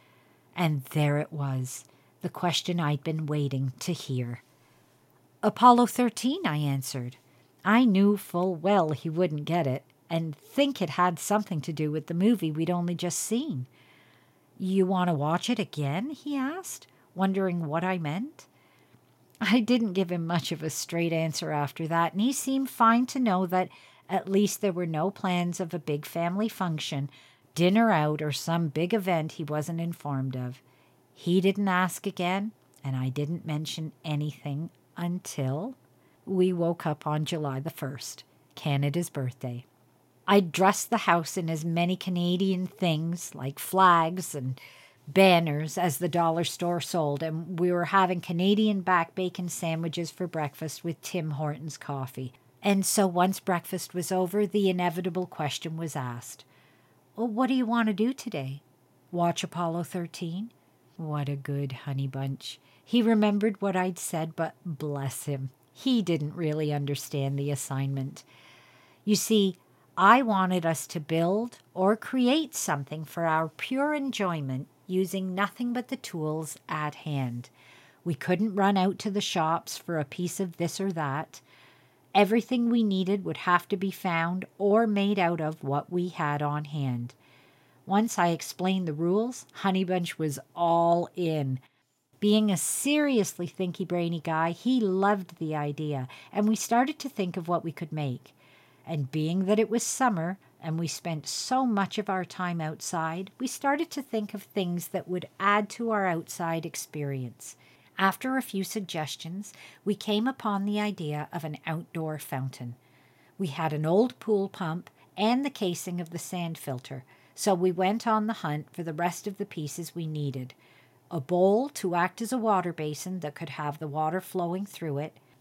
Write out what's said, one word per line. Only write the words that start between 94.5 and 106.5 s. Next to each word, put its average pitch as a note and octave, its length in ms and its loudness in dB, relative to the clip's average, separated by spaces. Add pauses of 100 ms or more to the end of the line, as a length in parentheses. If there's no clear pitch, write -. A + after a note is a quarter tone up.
he B3 280 0
loved G3 580 2
the D#3 180 -2
idea, D3 520 -2 (240)
and G#3 160 2
we A3 80 4
started B3+ 440 2
to C4+ 100 -8
think F3+ 260 -4
of E3+ 120 -6
what E3+ 160 0
we E3 80 -4
could D#3 200 -10
make. C#3+ 420 -4 (540)
And D3 240 -4
being E3 340 0
that G#3 140 4
it A3 100 2
was A#3 140 0
summer, F#3+ 540 0 (260)
and D#3+ 160 -2
we E3+ 80 0
spent - 400 -6
so - 380 0
much G3 320 0
of G#3 120 -4
our F#3 140 -2
time F3 380 -4
outside, D#3+ 760 -4
we C4 100 -4
started D4 440 -2
to C#4+ 100 -6
think A3 320 -4
of G3+ 100 -10
things F3 440 -2
that E3+ 220 -6
would F3+ 180 -4 (100)
add G#3 340 2
to A3+ 200 -4
our G3+ 160 2
outside E3 580 -2